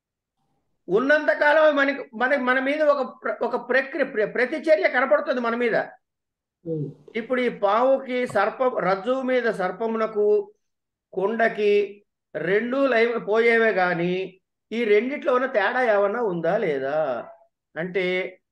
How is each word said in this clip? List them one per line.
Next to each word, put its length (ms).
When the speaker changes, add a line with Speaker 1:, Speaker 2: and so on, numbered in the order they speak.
Speaker 1:
ఉన్నంతకాలం 880
మనకి, 380
మన, 220
మన 240
మీద 220
ఒక 400
ప్ర-, 200
ఒక 260
ప్రక్రియ, 360
ప్ర-, 300
ప్రతిచర్య 540
కనపడుతుంది 520
మన 140
మీద. 220
Speaker 2:
మ్మ్. 240
Speaker 1:
ఇప్పుడు 240
ఈ 80
పావుకి 800
సర్పం, 520
రజ్జువు 440
మీద 280
సర్పమునకు, 1000
కుండకి 920
రెండు 520
లయ 320
పోయేవే 520
గాని, 720
ఈ 120
రెండిట్లో 500
ఉన్న 120
తేడా 480
ఏమన్నా 280
ఉందా 340
లేదా 720
అంటే, 600